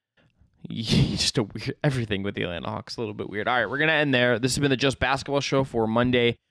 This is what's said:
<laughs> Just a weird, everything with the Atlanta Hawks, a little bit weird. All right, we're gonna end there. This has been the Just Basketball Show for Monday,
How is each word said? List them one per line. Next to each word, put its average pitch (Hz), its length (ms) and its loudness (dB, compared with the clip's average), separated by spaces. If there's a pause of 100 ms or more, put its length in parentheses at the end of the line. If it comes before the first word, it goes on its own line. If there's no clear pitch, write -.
(140)
<laughs> - 560 -20
Just - 680 0
a 123 60 0
weird, 113 380 -8
everything 117 400 -2
with 101 120 -4
the 110 80 -4
Atlanta 87 280 -6
Hawks, 107 260 -10
a - 40 -10
little 110 140 -6
bit - 160 -8
weird. 104 180 -4
All 123 80 2
right, 113 120 0
we're 123 100 -6
gonna 156 140 2
end 147 220 2
there. 123 240 4
This 123 160 0
has 139 60 0
been 139 100 2
the 131 60 2
Just 127 220 0
Basketball 139 440 0
Show 135 220 2
for 113 220 0
Monday, 120 500 4 (140)